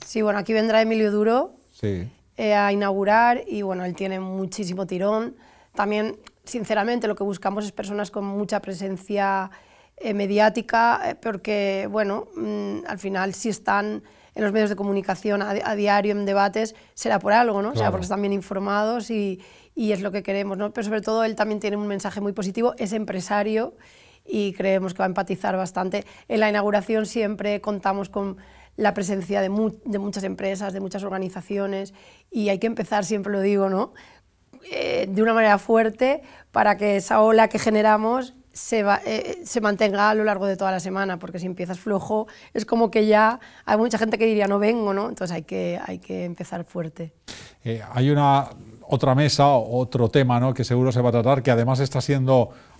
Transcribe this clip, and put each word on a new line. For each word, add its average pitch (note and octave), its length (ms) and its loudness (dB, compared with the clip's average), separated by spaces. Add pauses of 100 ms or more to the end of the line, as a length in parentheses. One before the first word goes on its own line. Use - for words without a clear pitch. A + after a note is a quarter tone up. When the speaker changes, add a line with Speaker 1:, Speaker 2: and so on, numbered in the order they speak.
Speaker 1:
Sí, - 160 -4
bueno, G#3 160 0
aquí G3+ 140 -4
vendrá A3 300 4
Emilio A3 280 2
Duro, A3+ 440 2 (180)
Speaker 2:
Sí. G2 340 -4 (300)
Speaker 1:
eh, G#3+ 180 2
a G3+ 180 4
inaugurar G3+ 720 2
y, G#3+ 160 -6
bueno, F#3 240 -4
él F3+ 80 -6
tiene F#3+ 260 -6
muchísimo F#3+ 680 -6
tirón. G#3 480 -2 (400)
También, G#3 420 -2 (280)
sinceramente, A3 640 -2
lo G#3 80 0
que G3+ 80 -4
buscamos G3 400 -4
es G3 80 -8
personas G#3 380 -6
con G3+ 140 -8
mucha G3+ 360 -4
presencia, G3 880 -4 (460)
eh, A3+ 180 -6
mediática, G#3+ 840 2 (100)
eh, - 40 -4
porque, G3+ 760 -4
bueno, G#3 360 -2 (100)
mm, G#3 420 -6 (100)
al G#3 100 -6
final F#3+ 360 -4
si - 140 -6
están G#3 540 -2 (320)
en G#3+ 80 -4
los G#3 100 0
medios G#3+ 160 2
de G#3 60 -2
comunicación G3 680 -2
a, G#3 80 -4
a G#3+ 260 -2
diario G3+ 340 2
en G3+ 140 -2
debates, G3 500 0 (200)
será G#3+ 260 0
por G3+ 120 2
algo, A3 300 4
¿no? G#3 60 -2
Será B3+ 60 -6
Speaker 2:
Claro. G#3+ 180 2
Speaker 1:
porque F#3+ 120 -2
están G3 160 -4
bien G3+ 120 0
informados G3+ 800 -2
y, G3+ 280 -4 (360)
y G#3+ 160 0
es F#3 100 -2
lo G3+ 80 -4
que F#3+ 140 -6
queremos, G3 340 -4
¿no? G#3 140 -4
Pero A#3 120 -6
sobre G#3+ 160 -2
todo A3 220 0
él A3 140 -2
también G#3+ 240 -2
tiene G#3 160 -2
un G#3 100 -4
mensaje G3+ 340 -6
muy G3+ 120 -4
positivo, A3 440 -2
es G#3 160 -6
empresario G#3 840 -2 (520)
y G#3 280 -4
creemos F#3+ 400 0
que - 40 -20
va F#3+ 60 0
a F#3+ 40 2
empatizar F#3 480 -2
bastante. F#3 480 -4 (220)
En A3+ 140 0
la G#3+ 100 4
inauguración G#3 560 0
siempre G#3 540 -2
contamos G3 480 -4
con G3 280 -6 (400)
la G#3 180 2
presencia G3 460 -2
de F#3+ 80 0
mu-, G#3+ 360 0
de G3+ 160 -4
muchas G3 240 -6
empresas, F#3+ 480 -4
de F#3+ 80 -8
muchas G3 240 -8
organizaciones G3 880 -6 (380)
y G#3+ 160 0
hay G3 100 2
que A3+ 80 -2
empezar, G#3+ 380 -2
siempre G3+ 280 -2
lo G3 80 0
digo, G3 300 2
¿no? F#3+ 220 -2 (800)
Eh, - 380 -2
de G3 120 2
una A3+ 120 4
manera G#3+ 240 6
fuerte A3+ 640 2 (280)
para G#3 260 4
que G3+ 200 2
esa G3 260 2
ola A3 260 6
que A3 100 -4
generamos G#3+ 760 2 (180)
se A3 320 -2
va, G3+ 200 2
eh, A3+ 400 -6
se - 160 -2
mantenga G#3 500 4
a G#3+ 40 4
lo G#3+ 100 2
largo G3+ 220 0
de F#3+ 100 0
toda F#3+ 140 0
la F#3+ 100 0
semana, F#3+ 380 -4
porque F3+ 220 -10
si F3+ 60 -6
empiezas F3+ 340 -8
flojo, G#3+ 480 -2 (260)
es A3 100 -4
como A#3 260 2
que G#3+ 140 4
ya G#3+ 360 6 (260)
hay G#3+ 100 2
mucha A3 220 2
gente A3 180 0
que A3 100 2
diría, G#3 200 2
"No G3+ 140 2
vengo", G#3+ 340 2
¿no? G#3 140 -2
Entonces F3+ 260 -6
hay E3 80 -6
que, F3 420 -6
hay F#3 140 -10
que F#3 260 -8
empezar F3 400 -10
fuerte. E3 480 -10 (520)
Speaker 2:
Eh, A2+ 180 -4 (100)
hay C3 180 4
una, C#3 380 4 (380)
otra C3 300 2
mesa, C#3+ 320 6
otro A#2+ 600 2
tema, B2 300 4
¿no? B2+ 160 2
que A#2+ 80 -2
seguro B2 300 2
se B2 80 2
va B2 80 4
a A#2 40 2
tratar, A#2+ 300 4
que C3+ 80 2
además B2 300 4
está C3+ 200 0
siendo C3 500 4 (300)